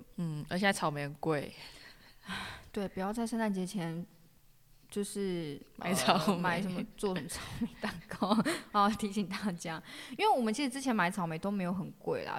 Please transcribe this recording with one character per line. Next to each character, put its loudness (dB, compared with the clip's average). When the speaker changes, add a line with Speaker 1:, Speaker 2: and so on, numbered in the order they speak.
Speaker 1:
嗯， -4
而 0
且 0
现 4
在 4
草 -2
莓 -4
很 -6
贵。 0
Speaker 2:
<sighs> -10
对， -4
不 -6
要 0
在 -2
圣 -2
诞 2
节 0
前， -4
就 -4
是， -4
Speaker 1:
买 -2
草 4
莓。 2
Speaker 2:
呃， 0
买 0
什 -2
么， -4
做 0
什 -4
么 -8
草 -8
莓 -2
蛋 -4
糕。 6
<laughs> -4
好， 8
提 0
醒 2
大 -2
家。 -6
因 -10
为 6
我 6
们 4
其 0
实 4
之 -6
前 2
买 4
草 -2
莓 -2
都 -2
没 0
有 0
很 -4
贵 -2
啦， -4